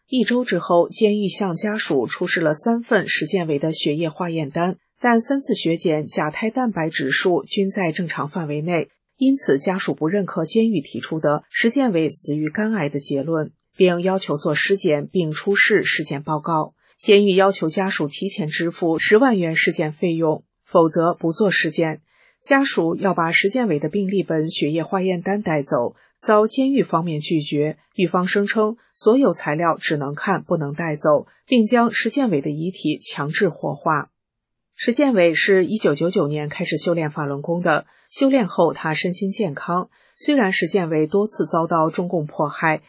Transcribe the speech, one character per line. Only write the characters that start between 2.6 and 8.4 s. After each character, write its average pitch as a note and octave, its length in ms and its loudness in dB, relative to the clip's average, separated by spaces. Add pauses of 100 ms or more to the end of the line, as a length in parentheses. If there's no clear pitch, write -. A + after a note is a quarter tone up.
份 A3 240 0
石 - 220 -2
建 F3+ 180 -2
伟 D3 140 -2
的 D#3+ 120 -2
血 D3+ 220 -2
液 D#3+ 140 -2
化 F3 200 -6
验 D#3+ 220 -4
单， F3 260 -2 (220)
但 A#3 220 4
三 C#4 180 -2
次 C4+ 160 -2
血 E3 220 0
检 D#3 280 -2
甲 D3+ 280 -4
胎 A3 180 -4
蛋 B3 220 -2
白 D#3+ 180 -2
指 C3+ 220 -4
数 F3 320 0
均 G3 260 -2
在 F#3 220 -2
正 E3 160 -4
常 D3 200 -6
范 D#3+ 200 -8